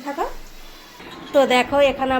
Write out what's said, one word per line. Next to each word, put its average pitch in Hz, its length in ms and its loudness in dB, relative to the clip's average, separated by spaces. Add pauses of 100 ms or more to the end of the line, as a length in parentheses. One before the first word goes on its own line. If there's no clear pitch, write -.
থাকো। 285 180 -4 (1080)
তো 285 60 6 (140)
দেখো, 247 220 2 (140)
এখানে 262 300 -2